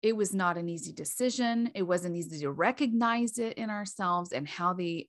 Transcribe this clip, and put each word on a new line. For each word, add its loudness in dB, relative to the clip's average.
It 4
was 2
not 2
an -2
easy -6
decision. 0
It 0
wasn't 0
easy -6
to 0
recognize 2
it -4
in -4
ourselves -2
and -2
how 0
the -4